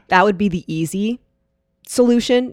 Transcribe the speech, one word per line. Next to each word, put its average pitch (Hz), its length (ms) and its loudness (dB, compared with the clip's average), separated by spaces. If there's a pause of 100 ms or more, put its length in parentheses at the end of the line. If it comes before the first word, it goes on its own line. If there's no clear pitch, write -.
That 185 160 4
would 202 140 0
be 202 100 0
the 170 240 -6
easy 190 480 -4 (640)
solution. 247 680 2